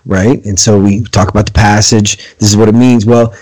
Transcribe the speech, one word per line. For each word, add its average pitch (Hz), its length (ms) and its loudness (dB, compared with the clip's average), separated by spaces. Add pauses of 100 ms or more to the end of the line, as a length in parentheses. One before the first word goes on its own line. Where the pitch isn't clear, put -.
right? 98 400 -2
And 98 140 -6
so 104 200 0
we 101 260 0
talk 98 240 -2
about 107 180 -2
the - 60 -10
passage. 104 640 0 (200)
This 104 120 -2
is 104 80 0
what 110 120 4
it 107 60 0
means. 120 300 2
Well, 117 260 2 (100)